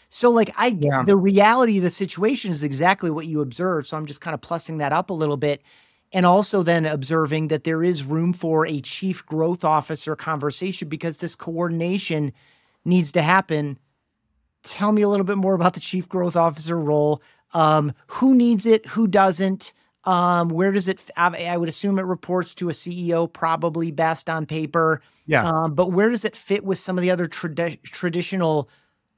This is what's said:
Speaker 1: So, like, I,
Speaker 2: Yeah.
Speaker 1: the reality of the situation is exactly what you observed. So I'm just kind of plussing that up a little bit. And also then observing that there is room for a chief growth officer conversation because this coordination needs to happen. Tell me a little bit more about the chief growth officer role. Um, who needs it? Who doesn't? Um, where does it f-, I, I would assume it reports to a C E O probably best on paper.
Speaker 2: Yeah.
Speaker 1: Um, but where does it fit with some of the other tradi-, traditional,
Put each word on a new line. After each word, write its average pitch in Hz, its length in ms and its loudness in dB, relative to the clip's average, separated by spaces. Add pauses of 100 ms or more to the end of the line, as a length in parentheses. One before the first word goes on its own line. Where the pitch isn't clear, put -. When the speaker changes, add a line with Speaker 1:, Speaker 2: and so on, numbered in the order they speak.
(100)
Speaker 1:
So, 240 200 2
like, 220 260 4
I, 240 120 2
Speaker 2:
Yeah. 147 340 2
Speaker 1:
the 202 160 6
reality 202 600 4
of 180 40 2
the 175 80 2
situation 202 600 -4
is 147 120 -4
exactly 165 480 0
what 156 160 -6
you 151 160 -2
observed. 151 460 -4
So 156 80 -8
I'm 156 100 -8
just 143 160 -16
kind 165 120 -6
of 139 60 -10
plussing 165 380 -8
that 143 120 -2
up 170 200 0
a 185 40 -4
little 151 220 0
bit. 143 240 -2 (520)
And 185 120 2
also 190 380 4
then 165 240 2
observing 156 600 -2
that 151 160 -2
there 160 180 0
is 170 220 0
room 160 280 0
for 160 320 0
a 147 160 -4
chief - 460 -6
growth 165 380 -2
officer 156 520 -2
conversation 156 720 -6
because 156 300 -6
this 170 160 -10
coordination 165 960 -4 (540)
needs 175 260 2
to 175 80 2
happen. 151 580 0 (840)
Tell 208 300 -2
me 208 100 4
a 202 80 4
little 196 160 2
bit 202 100 -2
more 190 180 2
about 185 200 2
the 156 60 -12
chief - 280 -6
growth 175 280 -2
officer 165 420 0
role. 147 420 2 (320)
Um, 156 400 4 (140)
who 269 280 2
needs 233 300 4
it? 220 220 4
Who 226 220 0
doesn't? 190 640 0 (300)
Um, 175 440 2
where 180 240 0
does 190 160 -2
it 190 120 -6
f-, 175 340 0
I, 165 120 -8
I 175 100 -2
would 170 120 -2
assume 196 300 -4
it 190 40 -2
reports 180 540 -4
to 175 120 -6
a 160 60 -4
C 175 340 -8
E 170 60 0
O 165 120 0
probably 165 640 -4
best 160 400 -2
on 160 160 -4
paper. 160 560 -2 (240)
Speaker 2:
Yeah. 135 180 2
Speaker 1:
Um, 160 300 -2
but 180 180 2
where 202 160 2
does 233 160 -2
it 208 120 -4
fit - 280 -4
with 190 140 -2
some 185 180 -6
of 180 60 -2
the 180 80 0
other 175 160 -2
tradi-, 160 560 -8
traditional, 170 880 -2 (480)